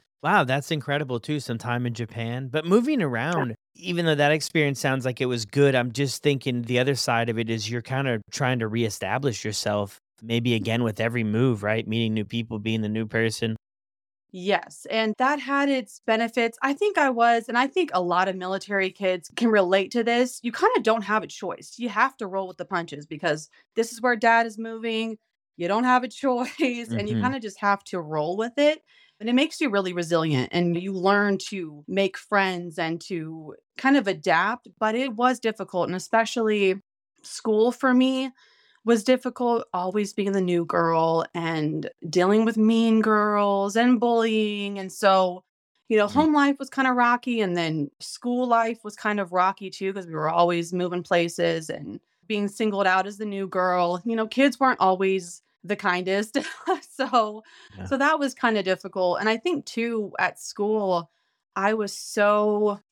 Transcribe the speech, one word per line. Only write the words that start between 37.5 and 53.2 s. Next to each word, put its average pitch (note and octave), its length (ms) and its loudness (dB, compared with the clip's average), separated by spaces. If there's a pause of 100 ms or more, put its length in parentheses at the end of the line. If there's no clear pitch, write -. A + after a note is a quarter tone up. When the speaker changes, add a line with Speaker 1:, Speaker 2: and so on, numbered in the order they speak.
Speaker 2:
for B3+ 220 0
me C4 380 2 (540)
was A3 200 2
difficult, B3 680 0
always F#3 400 -2
being G3+ 200 -2
the G3 80 0
new F3 240 0
girl E3 600 2 (100)
and D#3 540 -2 (220)
dealing F#3 340 4
with A3+ 120 0
mean A3 440 4
girls G#3 760 2
and A#3+ 240 4
bullying, G#3+ 800 0
and F#3+ 140 -10
so, F#3 520 2 (440)
you A3 80 2
know, G#3 120 4
Speaker 1:
Mm-hmm. B3+ 160 4
Speaker 2:
home D#4 100 4
life C#4+ 240 4
was C4+ 100 -10
kinda C4 240 0
rocky, A#3+ 480 2
and F3+ 160 0
then D#3 340 -2 (100)
school B3 480 -4
life A#3 340 2
was G#3 140 -14
kind G#3 240 -2
of F3 120 -6
rocky F#3 380 0
too F#3+ 220 -6
'cause F#3+ 160 -10
we D#3+ 60 -10
were D3+ 140 -2
always E3+ 440 2
moving F3+ 320 -4
places E3+ 640 0
and D3 300 -10 (260)
being G3+ 220 -2
singled G3+ 380 0
out F#3+ 200 4
as G3+ 120 -12
the G#3+ 60 -6